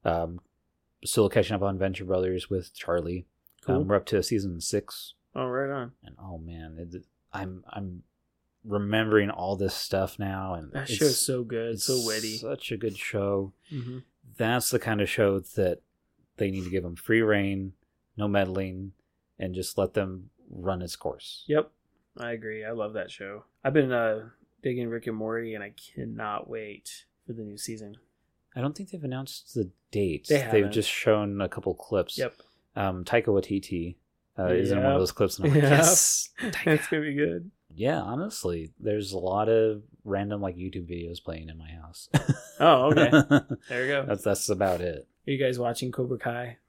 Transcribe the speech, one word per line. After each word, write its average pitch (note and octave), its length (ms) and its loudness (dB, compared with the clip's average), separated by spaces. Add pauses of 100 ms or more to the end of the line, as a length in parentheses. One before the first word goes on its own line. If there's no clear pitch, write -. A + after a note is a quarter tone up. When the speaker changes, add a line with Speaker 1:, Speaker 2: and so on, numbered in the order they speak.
Speaker 1:
Um, E2+ 360 -2 (640)
still G#2+ 240 4
catching G#2+ 260 2
up F#2+ 80 -2
on G2 160 0
Venture F#2+ 260 -2
Brothers F#2 460 0
with F#2 240 -4
Charlie. F2 520 -2 (380)
Speaker 2:
Cool. C3 120 0
Speaker 1:
Um, C#3+ 120 0
we're G2+ 80 4
up F#2+ 100 0
to G2+ 160 2
season G2 380 -2
six. - 540 -6 (200)
Speaker 2:
Oh, C3 140 -4
right C3+ 220 -2
on. C3 220 -8 (120)
Speaker 1:
And, - 160 -20
oh, F#2 180 -12
man, D#2+ 400 -12
it, E2+ 260 -12 (280)
I'm, F#2 360 -10
I'm F#2 340 -10 (600)
remembering G#2 680 4
all F#2+ 260 -2
this F#2+ 180 0
stuff - 440 -2
now. F#2+ 360 -4
And D#2+ 180 -10
Speaker 2:
That C3+ 180 -6
Speaker 1:
it's, G#2+ 80 -2
Speaker 2:
show's C#3 200 4
so B2+ 260 0
good, A2+ 300 -4
Speaker 1:
it's G#2 100 -6
Speaker 2:
so B2+ 220 0
witty. A2 320 -4
Speaker 1:
such A2+ 340 -8
a A2+ 40 -4
good G2+ 200 -4
show. G2 560 -2 (200)
Speaker 2:
Mm-hmm. B2+ 260 -8 (380)
Speaker 1:
That's A#2 340 0
the B2 80 2
kind G#2+ 220 0
of G2 80 2
show G2+ 320 4 (160)
that F2+ 240 2 (560)
they G2+ 140 0
need F#2+ 140 -4
to F2+ 60 -8
give F2+ 140 -2
'em F2 120 -8
free A2+ 260 4
reign, G2 500 2 (440)
no G#2 120 -2
meddling, F#2+ 640 0 (460)
and F#2 160 -6
just F2+ 240 -4
let F#2+ 160 2
them F#2+ 360 -4 (200)
run F#2 320 -4
its F2 140 -10
course. - 500 -10
Speaker 2:
Yep. D3+ 240 0 (480)
I A#2+ 140 -6
agree. A2 320 -8
I A2 80 -6
love G#2+ 220 -6
that G2 160 -6
show. G2+ 340 -12 (200)
I've C3+ 100 0
been, C3+ 180 6
uh, A2+ 380 0 (320)
digging B2 260 -2
Rick A2+ 180 -6
and A2+ 100 -4
Morty, A2 380 -4
and G#2 80 -10
I G2+ 100 -14 (220)
cannot A2 540 -6
wait G#2+ 560 -12 (220)
for B2 80 -10
the A2+ 80 -10
new G#2 160 -12
season. G#2+ 380 -12 (580)
Speaker 1:
I B2+ 60 -6
don't C#3+ 160 -2
think G3 140 -12
they've E3 140 -12
announced C3 500 -8
the G2+ 160 0 (200)
date. F2+ 380 0
Speaker 2:
They D3+ 100 6
Speaker 1:
They've C3+ 80 0
Speaker 2:
haven't. G#2 260 4
Speaker 1:
just A2 180 2
shown G#2 500 2
a F#2+ 80 0
couple F#2+ 260 -4
clips. - 440 -2
Speaker 2:
Yep. B2+ 160 -4 (400)
Speaker 1:
Um, F#2+ 300 -2
Taika A#2 220 2
Waititi, F#2+ 720 0 (420)
uh, F#2 80 0
is F2+ 240 4
in G2 80 4
one F#2+ 80 4
of F#2+ 60 6
Speaker 2:
Yep. F#2 80 4
Speaker 1:
those F#2 120 2
clips, - 260 0
and - 100 2
I'm C#3 60 6
like, D3 80 8
Speaker 2:
<laughs> - 0 -
Yep. C#3 100 8
Speaker 1:
"Yes, E3 580 6 (100)
Taika." G#3+ 240 -4
Speaker 2:
That's D3+ 240 4
gonna D#3 140 0
be D3+ 120 -2
good. E3+ 360 0 (240)
Speaker 1:
Yeah, B2+ 260 0
honestly, F#2 800 -4
there's G#2 320 -2
a F#2+ 60 -4
lot G2 320 0
of A2 320 4 (220)
random, G2+ 360 -2
like, F#2+ 160 -4
YouTube F2+ 320 -8
videos E2+ 340 -8
playing D#2+ 280 -10
in D#2+ 80 -14
my D#2+ 120 -16
house. E2 440 -18
<laughs> - 40 8 (400)
Speaker 2:
Oh, D3 320 8
okay. D3 200 6
Speaker 1:
<laughs> C#3+ 580 4
Speaker 2:
There B2+ 160 0
you C3+ 80 0
go. C#3 140 0
Speaker 1:
That's, G2+ 180 -2
that's G2+ 240 0
about F#2 320 2
it. E2 260 -6 (220)
Speaker 2:
Are - 20 -2
you C#3 60 0
guys B2+ 220 0
watching A#2+ 340 -4
Cobra B2+ 240 -2
Kai? A#2+ 400 -6 (120)